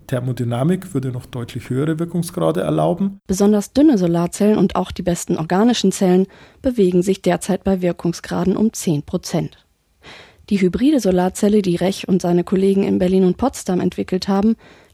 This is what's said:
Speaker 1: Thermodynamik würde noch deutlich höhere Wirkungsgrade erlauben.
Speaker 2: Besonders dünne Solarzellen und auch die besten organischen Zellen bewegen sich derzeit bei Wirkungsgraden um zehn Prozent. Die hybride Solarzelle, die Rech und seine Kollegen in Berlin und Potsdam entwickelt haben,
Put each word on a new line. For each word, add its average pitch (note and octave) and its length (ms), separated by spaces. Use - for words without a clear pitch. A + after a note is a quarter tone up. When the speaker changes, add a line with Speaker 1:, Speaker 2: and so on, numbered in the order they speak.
Speaker 1:
Thermodynamik B2+ 880
würde C3 160
noch B2 160
deutlich - 420
höhere D3+ 300
Wirkungsgrade E3+ 640
erlauben. E3+ 680
Speaker 2:
Besonders G3+ 460
dünne C#4+ 260
Solarzellen F3 580
und - 200
auch F#3 160
die F3+ 100
besten F3 340
organischen F#3+ 540
Zellen F#3 380
bewegen F#3 400
sich F#3+ 200
derzeit F3+ 420
bei F#3+ 180
Wirkungsgraden F3 720
um G#3+ 160
zehn D3 300
Prozent. - 640
Die G3 120
hybride G#3+ 400
Solarzelle, F#3 600
die F3+ 160
Rech F#3 300
und F#3 160
seine F3 220
Kollegen G3 400
in G3 160
Berlin F#3 240
und F3+ 120
Potsdam F#3+ 440
entwickelt F#3 480
haben, G#3 260